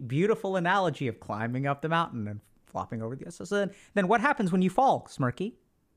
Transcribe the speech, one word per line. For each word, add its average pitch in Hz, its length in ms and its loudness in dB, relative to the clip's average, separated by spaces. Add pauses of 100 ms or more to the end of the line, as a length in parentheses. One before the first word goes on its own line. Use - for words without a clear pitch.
beautiful 190 500 0
analogy 175 500 0
of 110 140 -6
climbing 117 440 -4
up 139 160 -2
the 156 80 -4
mountain 160 380 -2
and 104 140 -10 (240)
flopping 110 360 -8
over 113 140 -6
the, 170 160 -14
so - 140 -14
then, 202 260 0 (220)
then 190 160 2
what 226 100 6
happens 226 320 2
when 185 100 4
you 185 80 4
fall, 220 400 4
Smirky? 143 440 -4 (440)